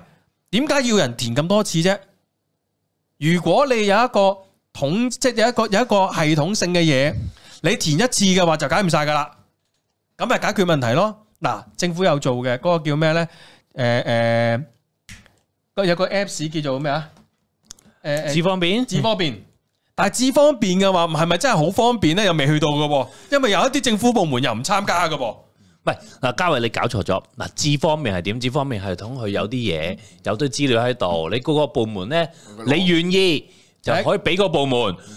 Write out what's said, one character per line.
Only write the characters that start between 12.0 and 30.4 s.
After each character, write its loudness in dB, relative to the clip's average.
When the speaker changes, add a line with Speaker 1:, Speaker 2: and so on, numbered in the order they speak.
Speaker 1:
有 2
做 -2
嘅， -2
嗰 0
個 -2
叫 -2
咩 2
咧？ 0
誒， 0
誒， 0
個， 0
有 2
個 -2
Apps -4
叫 -4
做 -2
咩 -4
啊？ -6
誒， -4
誒， -4
Speaker 2:
智 0
方 0
便？ 0
Speaker 1:
智 -2
方 0
便。 -4
但 2
係 -2
智 0
方 4
便 2
嘅 4
話， 2
係 0
咪 2
真 0
係 2
好 2
方 2
便 2
咧？ 2
又 4
未 0
去 4
到 2
嘅 0
喎， 0
因 2
為 2
有 2
一 4
啲 0
政 0
府 2
部 2
門 0
又 2
唔 -6
參 -2
加 0
嘅 -6
喎。 -4
Speaker 2:
唔 -10
係， -2
嗱， -2
嘉 0
偉 0
你 0
搞 -4
錯 -2
咗。 -2
嗱， -8
智 0
方 0
便 -2
係 -4
點？ -4
智 -4
方 -2
便 -6
系 -8
統 -8
佢 -8
有 -2
啲 -6
嘢， -4
有 -4
堆 -2